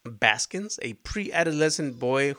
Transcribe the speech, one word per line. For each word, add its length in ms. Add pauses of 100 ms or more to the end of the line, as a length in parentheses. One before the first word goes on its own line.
Baskins, 760
a 120
pre-adolescent 1080
boy 400